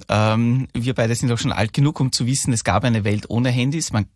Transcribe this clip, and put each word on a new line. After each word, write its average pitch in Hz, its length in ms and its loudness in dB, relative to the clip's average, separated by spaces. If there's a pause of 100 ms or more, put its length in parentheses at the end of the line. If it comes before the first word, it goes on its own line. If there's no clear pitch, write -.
ähm, 117 640 2
wir 123 200 -4
beide 117 220 0
sind 123 140 -2
doch 117 100 0
schon 131 140 -2
alt 110 180 0
genug, 147 300 2
um 131 100 0
zu - 160 -2
wissen, 135 240 -2
es 113 140 -2
gab 104 180 2
eine 113 220 0
Welt 104 240 -2
ohne 123 200 0
Handys, 131 440 -2
man 107 120 2 (100)